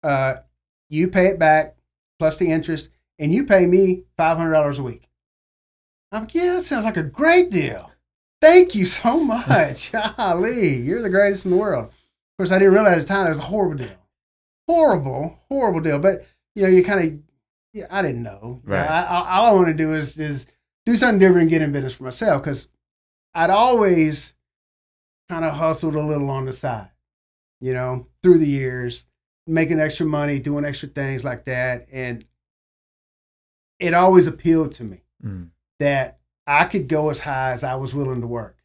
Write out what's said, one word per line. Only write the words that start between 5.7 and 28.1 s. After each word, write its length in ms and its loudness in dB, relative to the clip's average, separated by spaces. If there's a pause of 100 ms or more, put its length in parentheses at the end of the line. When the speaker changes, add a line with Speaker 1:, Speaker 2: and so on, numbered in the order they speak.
Speaker 1:
I'm 120 -6
like, 120 -10
"Yeah, 200 0
that 80 -4
sounds 220 -4
like 120 -2
a 60 -4
great 480 2
deal. 400 -4 (500)
Thank 340 8
you 100 2
so 380 0
much." 680 0
<laughs> 260 -4
"Golly, 600 -2
you're 240 -4
the 80 -4
greatest 360 0
in 60 -2
the 60 2
world." 280 -2
Of 520 -20
course, 140 -2
I 80 4
didn't 140 6
realize 240 6
at 40 0
the 60 -8
time 180 -2
that 60 2
was 80 -4
a 40 -10
horrible 340 -4
deal. 200 -12 (680)
Horrible, 800 0
horrible 320 0
deal. 180 -2
But, 280 0 (280)
you 100 -2
know, 40 4
you 160 8
kinda, 360 -2 (540)
yeah, 160 -14
I 120 -4
didn't 200 -4
know. 440 -14
You 40 -16
know, 80 -2
Speaker 2:
Right. 80 -2
Speaker 1:
I, 180 -2
I, 340 -2
all 80 4
I 120 6
wanna 160 2
do 200 -2
is, 260 -8
is 260 -8 (400)
do 120 0
something 220 2
different 240 6
and 60 4
get 120 2
in 100 -2
business 240 -6
for 80 -18
myself, 400 -2
'cause 240 -10 (680)
I'd 160 0
always 840 2 (960)
kinda 240 -4
hustled 420 -2
a 80 -2
little 260 -4
on 160 -6
the 60 -8
side, 400 -10 (680)
you 120 -4
know, 340 -6 (140)